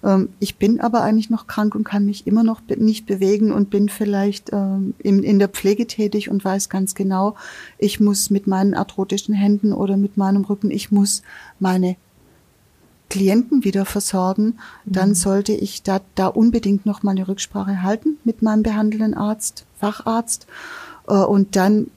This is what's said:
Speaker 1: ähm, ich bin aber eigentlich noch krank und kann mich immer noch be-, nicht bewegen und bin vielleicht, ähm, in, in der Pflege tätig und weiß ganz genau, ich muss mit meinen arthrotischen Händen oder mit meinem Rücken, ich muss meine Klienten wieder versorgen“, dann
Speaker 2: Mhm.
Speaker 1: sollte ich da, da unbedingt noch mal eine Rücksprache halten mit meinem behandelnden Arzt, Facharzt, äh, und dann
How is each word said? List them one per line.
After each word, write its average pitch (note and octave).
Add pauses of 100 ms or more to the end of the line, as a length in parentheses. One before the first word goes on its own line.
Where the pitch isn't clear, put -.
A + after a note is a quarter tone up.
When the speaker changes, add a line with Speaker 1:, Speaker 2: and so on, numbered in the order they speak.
Speaker 1:
ähm, G3 (100)
ich -
bin A3
aber A#3
eigentlich G#3+
noch -
krank G#3+
und G#3+
kann G3+
mich G3+
immer A3
noch A3
be-, -
nicht A3
bewegen G3+
und G3+
bin G#3
vielleicht, G3+
ähm, G3
in, G3
in G3+
der G3
Pflege G#3
tätig G#3
und G3
weiß G3
ganz F#3+
genau, G3 (440)
ich G3+
muss G3+
mit G3
meinen G3
arthrotischen G3+
Händen G3+
oder G3
mit G3
meinem G3
Rücken, G3+
ich -
muss G3+ (360)
meine F#3 (1120)
Klienten A3+
wieder G3
versorgen“, G3 (260)
dann F#3
Speaker 2:
Mhm. G#3
Speaker 1:
sollte G3+
ich -
da, F#3+ (120)
da F#3
unbedingt A3
noch G#3
mal G3
eine F#3
Rücksprache G3
halten A3+
mit A3+
meinem A3
behandelnden G#3+
Arzt, - (140)
Facharzt, A3+ (640)
äh, -
und G3
dann G3+